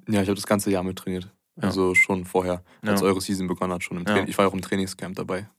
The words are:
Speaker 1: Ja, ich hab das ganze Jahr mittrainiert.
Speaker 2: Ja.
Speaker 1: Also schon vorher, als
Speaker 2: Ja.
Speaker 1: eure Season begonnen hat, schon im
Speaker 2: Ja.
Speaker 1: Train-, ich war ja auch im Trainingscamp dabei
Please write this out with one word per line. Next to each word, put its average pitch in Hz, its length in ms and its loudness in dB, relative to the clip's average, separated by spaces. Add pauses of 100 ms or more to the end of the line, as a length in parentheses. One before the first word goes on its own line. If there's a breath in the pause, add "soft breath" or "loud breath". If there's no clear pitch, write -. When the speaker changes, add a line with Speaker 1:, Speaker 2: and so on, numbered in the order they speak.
Speaker 1:
Ja, 107 140 2
ich 98 80 2
hab 101 60 2
das 98 120 -6
ganze 104 240 2
Jahr 92 120 2
mittrainiert. 92 460 -6 (260)
Speaker 2:
Ja. - 120 -4
Speaker 1:
Also 92 260 2
schon 92 320 2
vorher, 90 380 0 (220 soft breath)
als 101 160 2
Speaker 2:
Ja. 92 60 4
Speaker 1:
eure 95 120 4
Season 92 280 -2
begonnen 92 260 -2
hat, 87 100 -4
schon - 140 -6
im 87 100 -6
Speaker 2:
Ja. 104 60 2
Speaker 1:
Train-, 101 160 2
ich 92 80 -2
war 101 80 6
ja 95 40 4
auch 92 40 2
im 95 80 -4
Trainingscamp 95 560 -4
dabei 95 420 -6